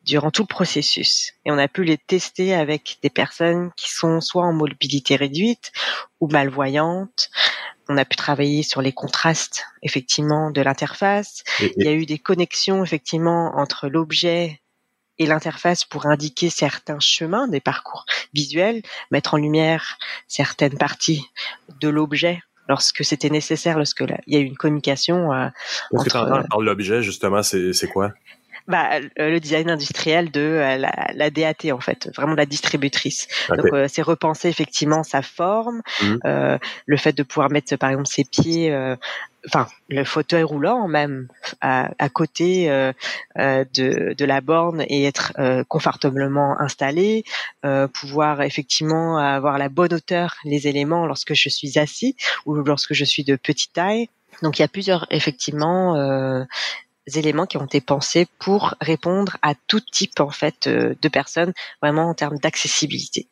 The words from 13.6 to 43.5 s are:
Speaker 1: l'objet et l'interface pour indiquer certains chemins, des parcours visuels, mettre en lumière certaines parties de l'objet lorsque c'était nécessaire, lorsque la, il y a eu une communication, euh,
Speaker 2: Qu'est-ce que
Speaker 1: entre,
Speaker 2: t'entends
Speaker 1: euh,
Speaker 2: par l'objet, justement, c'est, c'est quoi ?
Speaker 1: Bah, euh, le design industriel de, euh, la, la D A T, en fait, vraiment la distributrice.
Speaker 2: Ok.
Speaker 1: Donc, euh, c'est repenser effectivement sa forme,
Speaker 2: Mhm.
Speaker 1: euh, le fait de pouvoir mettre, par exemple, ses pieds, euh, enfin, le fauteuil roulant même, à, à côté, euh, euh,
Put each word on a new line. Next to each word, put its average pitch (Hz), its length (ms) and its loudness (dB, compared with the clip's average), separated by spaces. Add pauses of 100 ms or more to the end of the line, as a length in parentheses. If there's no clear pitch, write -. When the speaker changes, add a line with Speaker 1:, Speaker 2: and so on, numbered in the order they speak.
Speaker 1:
l'objet 165 720 0 (580)
et 160 80 2
l'interface 156 580 -2
pour 147 220 -6
indiquer 147 420 0
certains 147 520 -4
chemins, 196 480 0
des 147 120 -2
parcours - 460 -6 (260)
visuels, 165 500 -2 (280)
mettre 143 240 0
en - 20 2
lumière 156 640 2 (300)
certaines 143 500 0
parties 147 480 0 (540)
de 151 80 0
l'objet 151 520 0 (280)
lorsque - 360 0
c'était 147 260 0
nécessaire, 156 460 0
lorsque 147 240 -2
la, - 180 -2 (100)
il 139 60 2
y - 20 6
a 147 40 6
eu 139 40 2
une 135 120 -6
communication, 151 760 0
euh, 131 160 -2 (420)
Speaker 2:
Qu'est-ce - 0 -
que - 60 0
Speaker 1:
entre, 127 160 2
Speaker 2:
t'entends 131 280 2
Speaker 1:
euh, - 80 -6
Speaker 2:
par 107 120 0
l'objet, 104 420 0
justement, 101 400 0
c'est, 92 300 0
c'est 90 160 0
quoi ? 101 240 -2 (560)
Speaker 1:
Bah, 160 320 0 (180)
euh, 156 120 2
le 165 100 2
design 160 280 0
industriel 160 640 0
de, 147 100 0
euh, 147 360 2
la, 135 160 -2 (200)
la 151 180 0
D 151 140 0
A 156 100 0
T, 156 180 -2
en 123 80 -2
fait, - 340 -4
vraiment 147 200 0
la 147 120 4
distributrice. 143 800 -2 (220)
Speaker 2:
Ok. 85 80 4
Speaker 1:
Donc, 147 160 2
euh, 139 160 4
c'est 160 140 -2
repenser 160 460 0
effectivement 156 540 0
sa 160 200 -2
forme, 226 600 -2 (180)
Speaker 2:
Mhm. 208 240 2
Speaker 1:
euh, 139 340 2 (280)
le 147 100 4
fait 151 160 2
de 143 120 -2
pouvoir 143 260 0
mettre, 147 260 0
par 135 140 0
exemple, 135 160 -2
ses - 160 0
pieds, 165 480 2
euh, 131 240 -2 (520)
enfin, 135 200 2 (220)
le 139 160 0
fauteuil 160 400 2
roulant 160 420 0
même, 147 400 -2 (340)
à, 131 380 0
à 143 120 2
côté, 170 600 0
euh, 135 220 2 (460)
euh, 135 260 4 (100)